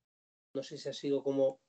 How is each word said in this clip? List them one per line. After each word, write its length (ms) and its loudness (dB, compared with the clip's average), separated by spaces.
No 100 -4
sé 140 -12
si 100 -10
ha 60 -4
sido 300 0
como 460 2